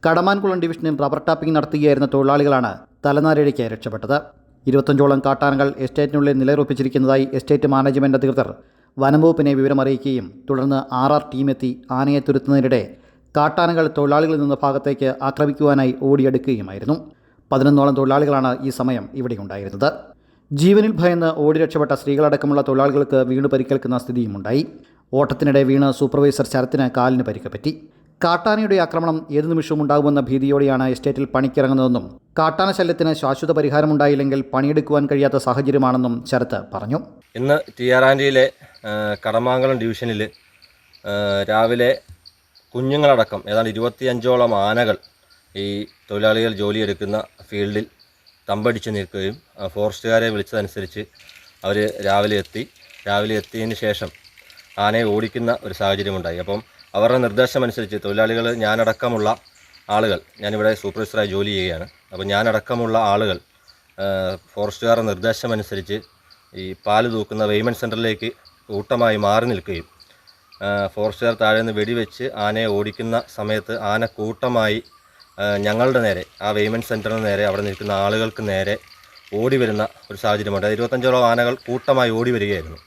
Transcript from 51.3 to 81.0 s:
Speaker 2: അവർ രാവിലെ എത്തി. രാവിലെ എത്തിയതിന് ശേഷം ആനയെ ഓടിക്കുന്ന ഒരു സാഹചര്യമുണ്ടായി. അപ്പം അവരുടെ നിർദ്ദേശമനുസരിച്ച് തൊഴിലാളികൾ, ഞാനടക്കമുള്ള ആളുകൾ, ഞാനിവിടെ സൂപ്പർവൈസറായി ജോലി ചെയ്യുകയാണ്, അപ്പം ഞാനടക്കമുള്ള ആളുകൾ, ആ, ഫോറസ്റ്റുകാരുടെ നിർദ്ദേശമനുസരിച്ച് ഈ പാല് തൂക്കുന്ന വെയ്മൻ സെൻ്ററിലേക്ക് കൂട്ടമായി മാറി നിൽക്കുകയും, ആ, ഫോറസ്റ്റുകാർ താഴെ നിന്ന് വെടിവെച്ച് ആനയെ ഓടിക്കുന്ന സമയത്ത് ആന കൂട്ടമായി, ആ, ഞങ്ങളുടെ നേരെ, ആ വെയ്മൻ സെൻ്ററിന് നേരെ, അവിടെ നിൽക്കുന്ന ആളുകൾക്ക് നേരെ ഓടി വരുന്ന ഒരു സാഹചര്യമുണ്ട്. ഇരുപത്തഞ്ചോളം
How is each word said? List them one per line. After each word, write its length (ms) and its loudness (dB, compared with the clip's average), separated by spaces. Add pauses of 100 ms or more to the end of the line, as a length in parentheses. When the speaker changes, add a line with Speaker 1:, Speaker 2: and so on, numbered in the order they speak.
Speaker 2:
അവർ 280 0 (140)
രാവിലെ 300 2
എത്തി. 320 -6 (400)
രാവിലെ 260 -2
എത്തിയതിന് 400 -6
ശേഷം 340 -4 (680)
ആനയെ 240 2
ഓടിക്കുന്ന 600 -2
ഒരു 100 -10
സാഹചര്യമുണ്ടായി. 640 -4
അപ്പം 240 -6 (320)
അവരുടെ 240 4
നിർദ്ദേശമനുസരിച്ച് 840 -2
തൊഴിലാളികൾ, 500 0
ഞാനടക്കമുള്ള 840 0 (540)
ആളുകൾ, 300 0 (200)
ഞാനിവിടെ 340 0
സൂപ്പർവൈസറായി 520 -4
ജോലി 240 -4
ചെയ്യുകയാണ്, 380 -4 (240)
അപ്പം 140 -10
ഞാനടക്കമുള്ള 720 0
ആളുകൾ, 400 0 (520)
ആ, 460 -4 (180)
ഫോറസ്റ്റുകാരുടെ 520 0
നിർദ്ദേശമനുസരിച്ച് 960 -4 (560)
ഈ 180 -12 (120)
പാല് 260 2
തൂക്കുന്ന 320 -4
വെയ്മൻ 300 0
സെൻ്ററിലേക്ക് 580 -6 (360)
കൂട്ടമായി 480 0
മാറി 300 0
നിൽക്കുകയും, 380 -6 (720)
ആ, 320 -4
ഫോറസ്റ്റുകാർ 540 -4
താഴെ 180 2
നിന്ന് 140 -2
വെടിവെച്ച് 640 -4
ആനയെ 300 -2
ഓടിക്കുന്ന 560 -4 (120)
സമയത്ത് 460 -6
ആന 260 -2
കൂട്ടമായി, 760 -2 (560)
ആ, 180 -2
ഞങ്ങളുടെ 440 0
നേരെ, 240 -2 (180)
ആ 80 -2
വെയ്മൻ 320 -2
സെൻ്ററിന് 420 -4
നേരെ, 220 0
അവിടെ 160 -2
നിൽക്കുന്ന 300 -6
ആളുകൾക്ക് 560 -2
നേരെ 280 -2 (580)
ഓടി 220 0
വരുന്ന 320 0 (220)
ഒരു 60 -14
സാഹചര്യമുണ്ട്. 500 -2
ഇരുപത്തഞ്ചോളം 600 0